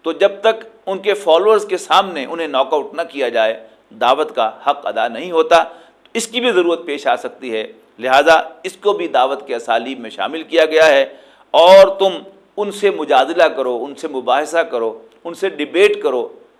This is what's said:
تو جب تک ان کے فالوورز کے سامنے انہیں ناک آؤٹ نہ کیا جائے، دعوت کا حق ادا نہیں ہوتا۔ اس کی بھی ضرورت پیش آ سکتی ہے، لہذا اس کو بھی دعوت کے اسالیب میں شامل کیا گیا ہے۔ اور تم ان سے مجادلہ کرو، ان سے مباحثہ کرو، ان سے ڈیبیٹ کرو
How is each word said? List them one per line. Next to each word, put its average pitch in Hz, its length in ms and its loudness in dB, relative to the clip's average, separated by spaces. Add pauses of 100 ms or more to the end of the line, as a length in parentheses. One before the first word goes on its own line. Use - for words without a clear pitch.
تو 160 100 -6
جب 196 280 0
تک 220 240 0 (220)
ان 190 120 -6
کے 196 160 -2
فالوورز 202 500 2
کے 190 120 -6
سامنے 170 480 -2
انہیں 156 240 -8
ناک 135 240 -2
آؤٹ 143 220 -4
نہ 165 160 -6
کیا 135 180 -4
جائے، 113 380 -2 (340)
دعوت 143 340 0
کا 110 160 -2 (160)
حق 143 200 -2
ادا 110 220 -4
نہیں 151 220 -10
ہوتا۔ 165 340 2 (500)
اس 226 120 -6
کی 233 140 -8
بھی 240 120 -2
ضرورت 170 340 0
پیش 143 200 -8
آ 123 100 0
سکتی 123 400 -10
ہے، 110 160 -8 (260)
لہذا 147 420 4 (220)
اس 185 140 -12
کو 202 160 -2
بھی 180 160 -4
دعوت 135 380 -2
کے 127 100 -6
اسالیب 120 440 -4
میں 110 100 -14
شامل 135 320 -8
کیا 160 220 2
گیا 160 220 4
ہے۔ 139 180 4 (460)
اور 185 380 10 (100)
تم 190 140 2 (440)
ان 202 160 -6
سے 202 180 0
مجادلہ 160 520 0
کرو، 127 460 0
ان 139 60 -14
سے 156 140 -10
مباحثہ 139 500 -2
کرو، 117 440 -4 (220)
ان 170 100 -12
سے 190 140 -6
ڈیبیٹ 175 540 0
کرو 127 260 -4 (320)